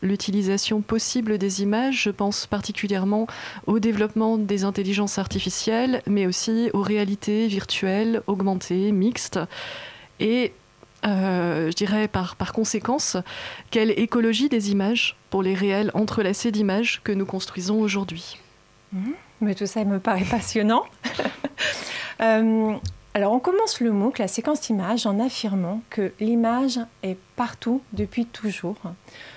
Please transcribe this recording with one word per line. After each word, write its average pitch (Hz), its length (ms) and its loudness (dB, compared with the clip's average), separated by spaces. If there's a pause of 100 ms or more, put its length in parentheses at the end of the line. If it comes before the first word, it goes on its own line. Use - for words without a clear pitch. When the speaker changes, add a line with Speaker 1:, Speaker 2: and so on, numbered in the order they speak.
Speaker 1:
l'utilisation 196 800 0
possible 220 560 0
des 196 240 -2
images ? 240 400 2
Je 208 80 2
pense 202 360 -2
particulièrement 202 800 0 (400)
au 220 120 4
développement 220 580 2
des 202 280 0
intelligences 202 520 0
artificielles, 220 920 0
mais 202 200 4
aussi 226 460 0
aux 202 80 2
réalités 208 640 2
virtuelles, 202 800 0
augmentées, 190 640 0
mixtes. 202 480 0 (800)
Et, 233 320 2 (540)
euh, 175 640 2
je - 60 -6
dirais 208 320 0
par, 185 260 -2
par - 160 -6
conséquence, 226 640 0 (560)
quelle 226 200 4
écologie 226 580 2
des 202 220 2
images 202 440 2 (140)
pour 196 120 0
les 190 120 2
réels 196 400 2
entrelacés 208 580 0
d'images 208 540 2
que 214 80 0
nous 196 120 0
construisons 190 540 -2
aujourd'hui ? 190 600 -4 (520)
Speaker 2:
Mmh. 202 200 -4 (280)
Mais 208 160 0
tout 202 120 -4
ça 214 180 -2
me 196 140 2
paraît 190 260 0
passionnant. 220 580 2 (200)
<laughs> - 180 -4 (960)
Euh, 220 540 4 (400)
alors, 202 180 2
on 247 60 4
commence 381 420 0
le 233 120 2
mooc, 208 260 2
la 202 100 0
séquence 294 420 -2
image, 214 360 0
en 202 140 2
affirmant 202 640 -2 (100)
que 190 280 -2
l'image 233 600 2 (240)
est 190 140 -4 (180)
partout 240 480 -2 (100)
depuis 208 320 -2
toujours. 208 520 -6 (600)